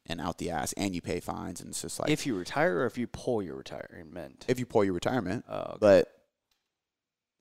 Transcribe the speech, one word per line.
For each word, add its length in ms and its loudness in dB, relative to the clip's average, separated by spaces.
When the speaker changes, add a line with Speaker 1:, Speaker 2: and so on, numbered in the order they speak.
Speaker 1:
and 140 -8
out 180 -6
the 120 -4
ass, 260 -4
and 180 0
you 60 -2
pay 200 -4
fines, 400 -8
and 100 -14
it's 120 -8
just 180 -8
like 100 0
Speaker 2:
If 160 0
you 100 0
retire 440 0
or 60 2
if 120 -4
you 80 -2
pull 360 -4
your 120 -8
retirement? 960 -14
Speaker 1:
If 100 2
you 80 -6
pull 180 4
your 100 2
retirement. 540 -2
Speaker 2:
Oh, 120 -6
okay. 200 -8
Speaker 1:
But, 320 10